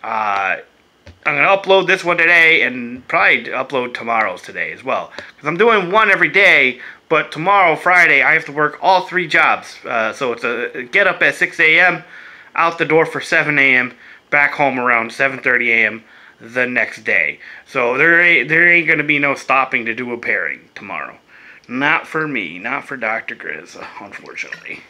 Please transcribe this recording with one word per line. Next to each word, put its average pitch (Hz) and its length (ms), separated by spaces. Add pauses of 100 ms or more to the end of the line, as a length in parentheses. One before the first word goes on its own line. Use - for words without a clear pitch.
Uh, 104 540 (680)
I'm 147 100
gonna 175 220
upload 190 300
this 185 160
one 170 140
today 165 460
and 123 440
probably 165 380
upload 127 480
tomorrow's 110 480
today 85 300
as 90 120
well, 107 320
'cause - 300
I'm 160 120
doing 202 340
one 214 200
every 175 180
day, 147 520 (260)
but 151 240
tomorrow, 175 440
Friday, 160 480
I 143 100
have 156 120
to 147 60
work 147 300
all 185 200
three 175 260
jobs. 147 580
Uh, 113 280
so 123 200
it's 113 100
a 120 480
get 196 160
up 175 140
at 147 140
six - 240
A 160 200
M, 175 240 (520)
out 165 220
the 160 80
door 156 200
for 143 160
seven 147 380
A 135 160
M, 123 180 (380)
back 143 220
home 135 260
around 117 340
seven 135 260
thirty 123 320
A 113 140
M 110 180 (380)
the 120 240
next 117 380
day. 92 360 (260)
So 123 320
there 170 220
ain't, 165 300
there 165 180
ain't 170 200
gonna 151 160
be 147 160
no 143 160
stopping 131 500
to 113 80
do 120 180
a 117 60
pairing 95 580
tomorrow. 82 440 (480)
Not 143 400
for 156 200
me, 90 320
not 123 260
for 139 120
Doctor 113 380
Grizz, 80 420 (240)
unfortunately. - 880